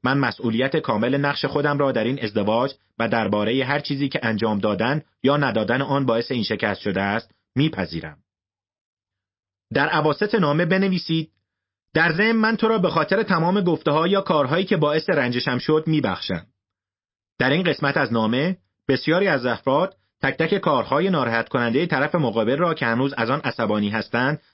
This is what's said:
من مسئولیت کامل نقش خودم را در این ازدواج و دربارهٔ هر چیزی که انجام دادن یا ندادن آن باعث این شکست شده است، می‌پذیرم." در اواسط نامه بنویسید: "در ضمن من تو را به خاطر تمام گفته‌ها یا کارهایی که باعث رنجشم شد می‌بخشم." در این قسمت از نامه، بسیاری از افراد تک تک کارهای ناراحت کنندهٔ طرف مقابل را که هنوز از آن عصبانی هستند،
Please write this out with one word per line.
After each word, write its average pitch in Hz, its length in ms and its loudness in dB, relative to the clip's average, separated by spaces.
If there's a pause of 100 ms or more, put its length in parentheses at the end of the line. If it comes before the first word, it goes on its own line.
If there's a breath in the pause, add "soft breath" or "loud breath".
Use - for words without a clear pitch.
من 131 160 0
مسئولیت 123 580 -2
کامل 123 400 0
نقش 143 280 -2
خودم 143 340 0
را 139 140 0
در 113 120 0
این 131 180 -4
ازدواج 110 520 -2 (240)
و 113 100 0
دربارهٔ 107 560 0
هر 143 160 -2
چیزی 139 280 -4
که 135 140 -6
انجام 110 360 -2
دادن 110 440 0 (200)
یا 139 140 4
ندادن 120 460 0
آن 139 240 0
باعث 117 240 0
این 123 120 -2
شکست 104 380 -2
شده 98 220 -2
است، 101 320 -4 (200)
می‌پذیرم." 85 640 -4 (1600)
در 143 220 0
اواسط 156 380 0
نامه 165 300 2
بنویسید: 180 680 0 (640)
"در 165 180 4
ضمن 208 200 2
من 220 240 2
تو 220 120 2
را 226 100 2
به 175 120 2
خاطر 160 320 0
تمام 180 380 0
گفته‌ها 160 460 2
یا 196 140 2
کارهایی 160 440 0
که 185 120 0
باعث 156 340 0
رنجشم 123 480 0
شد 156 280 0
می‌بخشم." 104 600 -2 (920)
در 127 120 2
این 165 120 2
قسمت 147 340 0
از 131 160 0
نامه، 123 460 0 (300)
بسیاری 165 400 2
از 131 180 0
افراد 139 500 0 (260)
تک 135 120 0
تک 165 240 0
کارهای 147 520 0
ناراحت 117 380 0
کنندهٔ 123 380 0
طرف 151 280 -2
مقابل 117 420 0
را 165 180 0
که 135 120 -4
هنوز 127 300 0
از 113 140 0
آن 147 100 0
عصبانی 107 500 -2
هستند، 120 520 -2 (120)